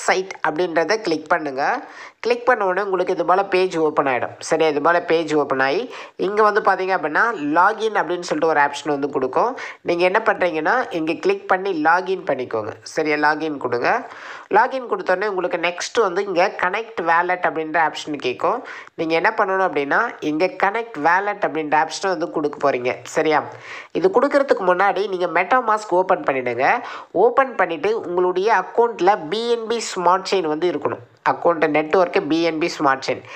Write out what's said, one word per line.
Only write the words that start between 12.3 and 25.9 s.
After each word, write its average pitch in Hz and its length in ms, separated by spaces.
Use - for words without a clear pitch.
சரியா? 151 320
login 151 400
கொடுங்க. 123 260
login 254 340
கொடுத்த 185 240
உடனே 202 160
உங்களுக்கு 175 360
next - 380
வந்து 180 240
இங்க 175 140
connect 196 460
wallet 175 400
அப்படின்ற 156 380
option 151 400
கேக்கும். 185 340
நீங்க 160 200
என்ன 190 180
பண்ணணும் 190 300
அப்படின்னா, 147 320
இங்க 156 140
connect 214 420
wallet 196 420
அப்படின்ற 151 360
ஆப்ஷன் 185 300
வந்து 160 220
கொடுக்க 147 200
போறீங்க. 127 260
சரியா? 156 260
இது 180 100
கொடுக்கறதுக்கு 269 520
முன்னாடி 190 320
நீங்க 175 140
MetaMask 214 460